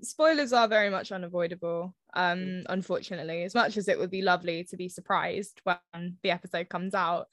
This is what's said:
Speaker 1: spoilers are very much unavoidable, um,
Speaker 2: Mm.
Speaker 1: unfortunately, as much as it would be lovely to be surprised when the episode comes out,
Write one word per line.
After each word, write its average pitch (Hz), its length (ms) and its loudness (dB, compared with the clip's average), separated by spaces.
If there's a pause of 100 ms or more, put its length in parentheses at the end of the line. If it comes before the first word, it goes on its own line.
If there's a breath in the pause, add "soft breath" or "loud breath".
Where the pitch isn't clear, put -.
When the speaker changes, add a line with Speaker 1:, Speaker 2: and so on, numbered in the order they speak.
Speaker 1:
spoilers 294 500 2
are 233 160 6
very 208 220 4
much 190 220 -4
unavoidable, 175 840 -4 (200)
um, 175 240 2
Speaker 2:
Mm. 185 300 -6
Speaker 1:
unfortunately, 175 760 -4
as 190 100 -4
much 226 220 2
as 196 120 -2
it 180 100 4
would 180 120 -2
be 190 120 -4
lovely 175 420 2
to 185 120 -14
be 180 120 -6
surprised 180 760 -4
when 175 580 -4
the 196 100 2
episode 175 360 -4
comes 185 260 -4
out, 175 380 0